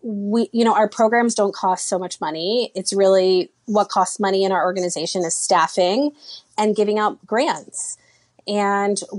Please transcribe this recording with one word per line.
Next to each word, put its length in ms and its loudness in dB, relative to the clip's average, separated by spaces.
we, 500 -2
you 120 2
know, 100 4
our 140 2
programs 480 2
don't 180 0
cost 340 -2
so 120 -2
much 200 -10
money. 540 -4
It's 180 -6
really 580 4
what 220 2
costs 320 -2
money 240 2
in 80 0
our 120 0
organization 600 -2
is 100 -4
staffing 800 0
and 180 2
giving 220 0
out 280 -2
grants. 720 -4
And 520 0